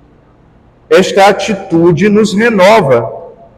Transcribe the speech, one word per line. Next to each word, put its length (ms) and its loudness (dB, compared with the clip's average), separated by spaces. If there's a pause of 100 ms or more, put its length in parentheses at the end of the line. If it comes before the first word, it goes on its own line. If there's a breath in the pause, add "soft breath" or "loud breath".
(920)
esta 380 2
atitude 840 -2
nos 240 0
renova, 760 0 (480)